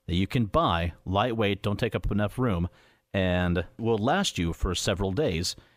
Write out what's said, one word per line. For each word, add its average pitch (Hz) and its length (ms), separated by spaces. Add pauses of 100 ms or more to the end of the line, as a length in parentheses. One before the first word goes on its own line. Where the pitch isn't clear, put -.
that 85 80
you 95 140
can 117 180
buy, 92 460 (120)
lightweight, 101 580
don't 104 160
take 113 180
up - 160
enough 104 260
room, 92 300 (440)
and 90 520 (140)
will 113 200
last 151 400
you 85 140
for 95 240
several 98 340
days. 92 460 (200)